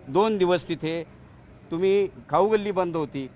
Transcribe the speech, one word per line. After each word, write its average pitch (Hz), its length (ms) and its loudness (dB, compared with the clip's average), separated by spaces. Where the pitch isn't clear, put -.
दोन 202 300 2
दिवस 180 300 2
तिथे 165 520 -8
तुम्ही 190 380 2
खाऊगल्ली 208 400 2
बंद 180 260 -2
होती, 139 400 -6